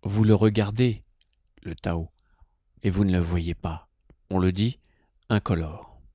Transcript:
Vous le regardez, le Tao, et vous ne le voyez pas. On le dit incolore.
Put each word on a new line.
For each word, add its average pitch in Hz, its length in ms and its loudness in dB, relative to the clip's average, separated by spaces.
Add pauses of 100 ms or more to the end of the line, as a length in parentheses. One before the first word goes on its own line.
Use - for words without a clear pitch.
Vous 104 200 0
le 107 120 6
regardez, 107 680 0 (600)
le 85 100 -10
Tao, 85 380 -6 (720)
et 98 80 0
vous 101 140 2
ne 95 60 2
le 90 60 2
voyez 85 380 -2
pas. - 340 -10 (400)
On 95 80 -2
le 92 140 2
dit 107 280 -2 (500)
incolore. 82 720 -4 (160)